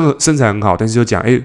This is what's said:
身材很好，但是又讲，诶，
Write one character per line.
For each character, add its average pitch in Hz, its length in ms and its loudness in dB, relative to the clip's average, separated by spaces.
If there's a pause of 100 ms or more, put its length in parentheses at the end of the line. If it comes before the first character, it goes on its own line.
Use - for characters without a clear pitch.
(200)
身 156 180 0
材 123 120 2
很 104 120 -4
好， 95 160 0
但 110 100 -2
是 113 120 0
又 117 40 2
讲， 107 200 -2
诶， 123 220 0